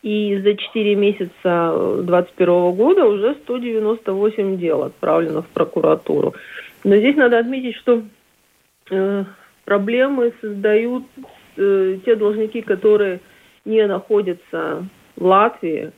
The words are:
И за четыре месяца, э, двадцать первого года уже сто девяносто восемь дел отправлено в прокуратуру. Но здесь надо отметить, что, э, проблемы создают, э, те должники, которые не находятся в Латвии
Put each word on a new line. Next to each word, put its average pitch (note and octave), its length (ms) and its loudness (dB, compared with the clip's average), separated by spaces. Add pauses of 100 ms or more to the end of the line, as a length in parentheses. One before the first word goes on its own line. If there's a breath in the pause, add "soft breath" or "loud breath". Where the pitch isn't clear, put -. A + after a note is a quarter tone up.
И G#3 400 -2
за G#3 120 2
четыре G#3 400 -2
месяца, G3+ 360 0 (120)
э, E3+ 600 0
двадцать F3 300 0
первого F3+ 400 2
года D4 320 4
уже G#3 380 2
сто B3 140 -6
девяносто A3 540 -4
восемь G3 460 -2
дел D#3+ 260 -2
отправлено D#3 600 -2
в - 40 -14
прокуратуру. - 840 0 (500 loud breath)
Но G3+ 140 4
здесь C4 180 4
надо A#3+ 240 4
отметить, B3 380 -4
что, A#3 260 0 (880)
э, G3 320 -2 (400 loud breath)
проблемы A#3+ 760 0
создают, G#3+ 640 -2 (500)
э, G3 500 0
те A#3 100 4
должники, G#3+ 460 -2
которые G3+ 600 0 (420 soft breath)
не G#3+ 240 2
находятся F3+ 960 -4 (300)
в - 80 -8
Латвии F#3 760 2